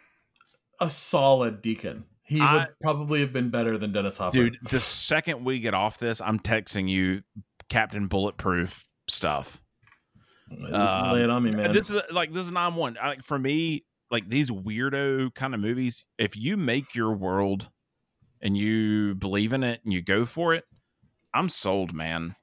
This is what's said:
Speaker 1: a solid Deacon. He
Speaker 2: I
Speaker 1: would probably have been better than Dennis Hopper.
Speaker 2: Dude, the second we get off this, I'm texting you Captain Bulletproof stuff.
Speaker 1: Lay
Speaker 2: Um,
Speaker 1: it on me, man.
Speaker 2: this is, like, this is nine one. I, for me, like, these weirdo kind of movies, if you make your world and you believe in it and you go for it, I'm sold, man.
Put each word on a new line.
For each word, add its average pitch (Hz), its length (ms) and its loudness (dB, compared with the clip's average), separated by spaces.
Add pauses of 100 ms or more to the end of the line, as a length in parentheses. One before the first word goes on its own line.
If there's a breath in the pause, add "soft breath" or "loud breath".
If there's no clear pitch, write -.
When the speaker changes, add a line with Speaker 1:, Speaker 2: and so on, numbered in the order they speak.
(800 soft breath)
Speaker 1:
a 170 100 0
solid 135 720 4
Deacon. 110 440 -4 (180)
He 151 180 0
Speaker 2:
I 139 140 6
Speaker 1:
would 165 120 2 (140)
probably 151 400 0
have 135 120 0
been 123 160 0
better 113 280 0
than 104 160 -4
Dennis 98 240 -2
Hopper. 92 200 0
Speaker 2:
Dude, 117 200 4 (120)
the 131 120 0
second 151 640 -2
we 131 140 -2
get 113 140 -2
off 101 240 0
this, 117 240 -2
I'm 110 180 0
texting 107 500 -2
you 92 340 2 (460)
Captain 104 380 -2
Bulletproof 92 760 -2 (220)
stuff. - 540 -2 (920 soft breath)
Speaker 1:
Lay - 200 -10
Speaker 2:
Um, 95 460 2
Speaker 1:
it 120 120 4
on 123 140 2
me, 113 80 4
man. 104 220 2
Speaker 2:
this 208 160 -2
is, 208 120 0 (100)
like, 165 220 -2
this 180 120 -4
is 175 60 -10
nine 175 240 -2
one. 135 220 -2
I, 135 200 -4
for 139 220 -4
me, 151 460 0 (260)
like, 110 180 -2
these 131 220 2
weirdo 131 840 -2
kind 131 180 -4
of 113 60 -2
movies, 120 460 -2 (120)
if 107 200 0
you 143 200 -2
make 135 360 -2
your 110 200 2
world 98 560 0 (720)
and 101 160 2
you 107 580 2
believe 101 380 0
in 135 100 0
it 120 200 -2
and 110 80 -2
you 90 100 0
go 98 240 2
for 165 280 0
it, 165 120 -2 (680)
I'm 165 160 2
sold, 95 440 -2
man. 82 500 -6